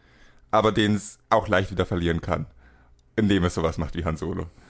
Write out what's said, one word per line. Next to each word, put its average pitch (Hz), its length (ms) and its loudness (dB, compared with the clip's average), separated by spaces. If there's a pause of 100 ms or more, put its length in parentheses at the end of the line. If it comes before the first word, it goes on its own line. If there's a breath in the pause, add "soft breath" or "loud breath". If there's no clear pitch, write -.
(500 soft breath)
aber 107 220 4
den 107 220 2
es - 240 -6 (100)
auch 110 200 2
leicht 95 220 2
wieder 90 140 -2
verlieren 85 380 0
kann, 80 240 -2 (680 soft breath)
indem 101 300 2
es 90 100 0
sowas 80 220 -2
macht 76 180 -6
wie 85 120 -6
Han 80 100 -2
Solo. 85 300 -8 (240 soft breath)